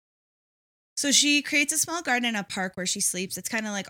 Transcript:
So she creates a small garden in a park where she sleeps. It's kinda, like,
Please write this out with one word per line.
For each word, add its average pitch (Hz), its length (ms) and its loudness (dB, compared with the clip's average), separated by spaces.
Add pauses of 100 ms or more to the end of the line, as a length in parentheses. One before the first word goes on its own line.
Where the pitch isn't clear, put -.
(960)
So 285 140 0
she 285 320 6
creates 294 300 2
a 311 60 -2
small 339 240 -2
garden 247 260 0
in 226 80 -2
a 202 80 -2
park 185 320 -4
where 180 100 -4
she 202 140 -2
sleeps. - 360 -2
It's 185 120 -8
kinda, 220 240 -2
like, 196 180 -6